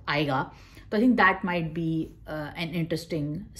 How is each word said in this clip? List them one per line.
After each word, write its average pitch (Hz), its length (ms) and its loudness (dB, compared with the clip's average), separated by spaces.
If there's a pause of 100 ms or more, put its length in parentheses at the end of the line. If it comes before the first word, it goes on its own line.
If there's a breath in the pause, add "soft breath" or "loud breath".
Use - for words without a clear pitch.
आएगा। 147 440 0 (400 loud breath)
तो 220 60 2
I - 20 4
think 247 160 6
that 190 200 6
might 170 380 -2
be, 160 300 0
uh, 156 600 -8
an 165 200 -2
interesting 156 540 -4 (220)